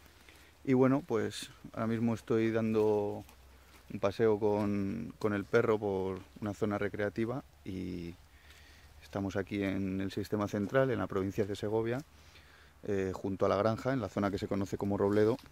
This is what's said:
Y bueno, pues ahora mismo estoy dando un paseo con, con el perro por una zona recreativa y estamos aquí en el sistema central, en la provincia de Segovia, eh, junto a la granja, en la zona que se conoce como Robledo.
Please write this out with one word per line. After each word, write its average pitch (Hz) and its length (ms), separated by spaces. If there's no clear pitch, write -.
Y 135 100
bueno, 131 320
pues 107 460
ahora 113 120
mismo 113 300
estoy 113 340
dando 107 760
un 101 60
paseo 104 400
con, 101 800
con 104 140
el 101 120
perro 117 320
por 95 440
una 101 160
zona 104 240
recreativa 104 640
y 90 520
estamos 98 320
aquí 101 280
en 95 380
el 95 100
sistema 104 360
central, 123 420
en 117 80
la 98 100
provincia 98 380
de 101 100
Segovia, 113 440
eh, 95 300
junto 98 320
a 98 40
la 95 80
granja, 110 360
en 131 80
la 98 80
zona 101 220
que 95 80
se 104 80
conoce 98 300
como 101 200
Robledo. 104 400